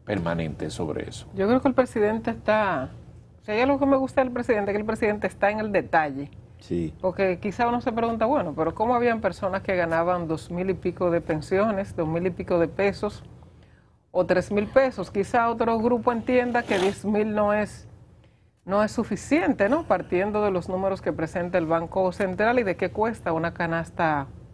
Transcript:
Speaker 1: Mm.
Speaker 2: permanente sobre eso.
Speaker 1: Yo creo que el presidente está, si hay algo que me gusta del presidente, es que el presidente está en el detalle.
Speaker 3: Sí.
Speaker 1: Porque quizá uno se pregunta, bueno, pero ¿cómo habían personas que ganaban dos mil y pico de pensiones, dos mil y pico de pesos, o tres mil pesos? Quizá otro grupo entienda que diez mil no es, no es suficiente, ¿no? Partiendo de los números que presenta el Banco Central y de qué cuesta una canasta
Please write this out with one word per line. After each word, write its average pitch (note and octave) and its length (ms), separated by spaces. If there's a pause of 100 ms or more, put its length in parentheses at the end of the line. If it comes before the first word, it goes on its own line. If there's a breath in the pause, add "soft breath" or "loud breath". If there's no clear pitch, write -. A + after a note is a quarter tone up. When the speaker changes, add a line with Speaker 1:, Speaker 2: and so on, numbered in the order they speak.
Speaker 1:
Mm. - 20
Speaker 2:
permanente E2 640
sobre - 380
eso. - 280
Speaker 1:
Yo F#3+ 120
creo B3+ 140
que C#4+ 60
el B3+ 80
presidente A3+ 560
está, G#3+ 580 (540)
si G#3+ 80
hay A3 100
algo C4+ 180
que C#4+ 60
me C#4 100
gusta C4+ 260
del B3+ 120
presidente, G#3+ 380
es G3+ 40
que G#3 60
el G#3+ 40
presidente G#3 420
está G3 240
en G#3+ 80
el G#3+ 120
detalle. D3 580 (300)
Speaker 3:
Sí. D#2+ 400
Speaker 1:
Porque F#3 400
quizá A#3+ 300
uno A#3+ 120
se A#3+ 100
pregunta, A3+ 340
bueno, G#3+ 300
pero E3 180
¿cómo A#3 220
habían A#3 260
personas F#3 400
que F#3+ 140
ganaban E3+ 520
dos D#3+ 240
mil F3+ 200
y - 20
pico F3 380
de E3+ 100
pensiones, F#3+ 760
dos E3 120
mil E3+ 180
y F#3 60
pico F3 280
de E3 80
pesos, G3+ 560 (880 soft breath)
o F3+ 140
tres F3+ 260
mil G#3 140
pesos? B3+ 460
Quizá A#3 380
otro A3+ 280
grupo A#3+ 340
entienda A#3+ 520
que G#3+ 160
diez G3 260
mil G#3+ 280
no G#3 200
es, G#3 340 (800 soft breath)
no G3+ 180
es G#3+ 80
suficiente, A#3+ 800
¿no? D#4+ 140
Partiendo G3+ 600
de G3+ 80
los F3 160
números F#3+ 340
que E3 120
presenta F3 460
el D#3+ 80
Banco E3+ 440
Central G#3 480
y A#3 40
de F#3 120
qué F3+ 140
cuesta G#3+ 440
una E3 200
canasta E3 720 (260)